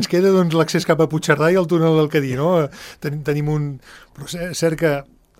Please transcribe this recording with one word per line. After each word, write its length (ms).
ens 100
queda, 240
doncs, 240
l'accés 300
cap 120
a 80
Puigcerdà 460
i 80
el 80
túnel 300
del 100
Cadí, 240
no? 300
Eh, 40
ten-, 240
tenim 320
un... 160
Però 80
és 320
cert 240
que 140